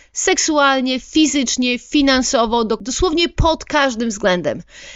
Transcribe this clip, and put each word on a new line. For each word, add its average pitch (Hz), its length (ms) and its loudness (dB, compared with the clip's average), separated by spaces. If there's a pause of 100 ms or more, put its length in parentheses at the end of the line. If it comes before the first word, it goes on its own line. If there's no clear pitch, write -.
(140)
seksualnie, 269 840 0
fizycznie, 254 800 0
finansowo, 254 840 0
do-, 220 140 -2
dosłownie 320 520 -2
pod 320 360 0
każdym 247 440 -2
względem. 175 540 -2 (320)